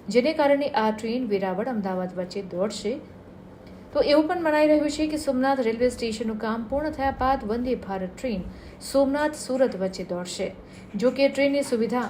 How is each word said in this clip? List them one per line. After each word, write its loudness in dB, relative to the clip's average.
જેને 4
કારણે 4
આ 2
ટ્રેન -2
વેરાવળ, 0
અમદાવાદ -4
વચ્ચે -6
દોડશે. -4
તો 2
એવું 6
પણ 0
મનાઈ 4
રહ્યું 4
છે -2
કે -2
સોમનાથ 2
રેલવે 2
સ્ટેશનનું -4
કામ -4
પૂર્ણ -2
થયા -2
બાદ 0
વંદે 0
ભારત -6
ટ્રેન -4
સોમનાથ 2
સુરત -2
વચ્ચે -4
દોડશે. -6
જો 2
કે 4
ટ્રેનની 2
સુવિધા 0